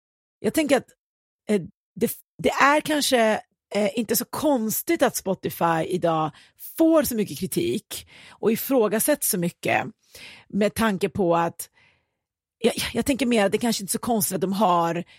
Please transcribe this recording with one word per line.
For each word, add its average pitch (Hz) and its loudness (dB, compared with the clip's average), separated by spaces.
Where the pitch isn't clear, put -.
jag 214 -2
tänker 294 2
att, - -2
eh, 208 2
det, 233 -2
det - 2
är 294 4
kanske, 247 0
eh, 202 2
inte 233 -2
så - -2
konstigt 262 0
att 247 2
Spotify 170 -2
idag 160 0
får 320 6
så 240 -4
mycket 190 -4
kritik - -4
och - -2
ifrågasätts 233 0
så 196 -2
mycket, 170 -2
med 208 0
tanke 196 0
på 170 0
att 170 -2
jag, - 0
jag 233 -2
tänker 277 0
mer 233 2
att 202 2
det 220 0
kanske 226 -2
inte 180 -14
är - -2
så 233 -4
konstigt 214 -2
att 156 -2
de 190 -2
har 175 2